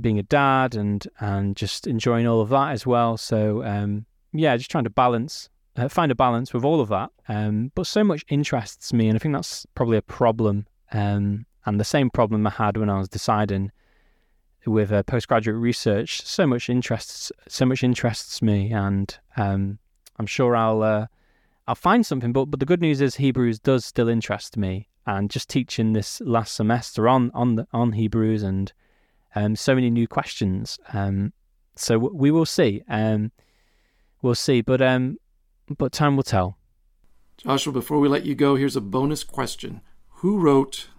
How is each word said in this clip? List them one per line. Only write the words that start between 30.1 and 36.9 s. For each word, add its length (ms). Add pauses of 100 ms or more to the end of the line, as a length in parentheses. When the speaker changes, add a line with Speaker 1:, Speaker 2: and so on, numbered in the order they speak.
Speaker 1:
Um, 400 (440)
so 180
w-, 200
we 160
will 160
see. 420
Um, 420 (920)
we'll 120
see, 280
but, 200
um, 360 (580)
but 160
time 240
will 80
tell. 340 (800)